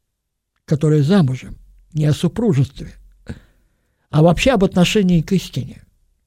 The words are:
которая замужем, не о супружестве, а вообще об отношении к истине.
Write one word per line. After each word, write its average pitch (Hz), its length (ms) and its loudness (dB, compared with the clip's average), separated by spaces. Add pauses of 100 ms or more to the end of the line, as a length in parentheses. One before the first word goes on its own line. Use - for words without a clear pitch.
(680)
которая 151 360 0
замужем, 139 560 0 (340)
не 151 140 -2
о 151 80 2
супружестве, 170 800 -2 (1160)
а 147 100 2
вообще 175 300 2
об 208 120 2
отношении 180 580 0
к - 100 -6
истине. - 500 -6 (460)